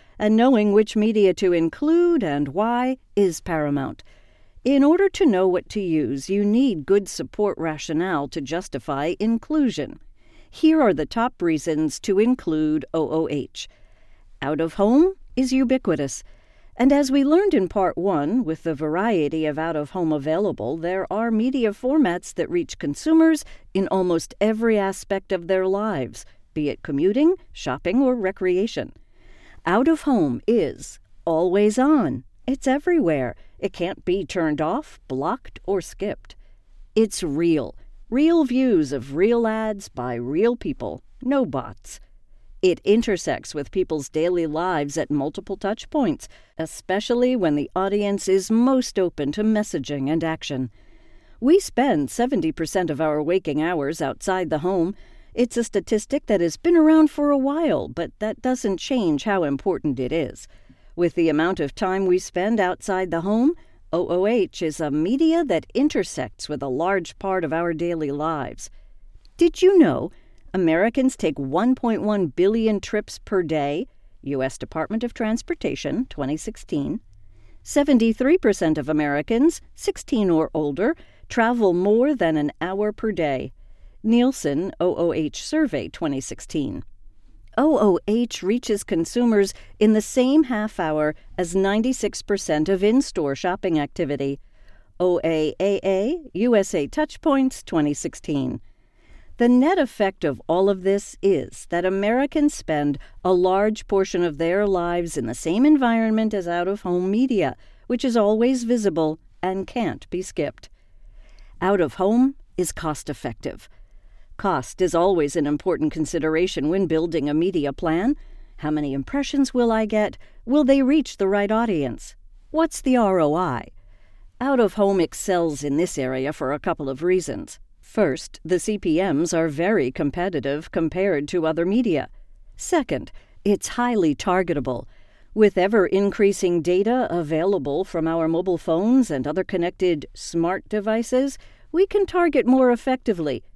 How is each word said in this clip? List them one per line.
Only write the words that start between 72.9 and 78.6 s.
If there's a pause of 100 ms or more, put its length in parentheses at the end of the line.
per
day? (360)
U
S
Department
of
Transportation,
twenty
sixteen. (640)
Seventy-three
percent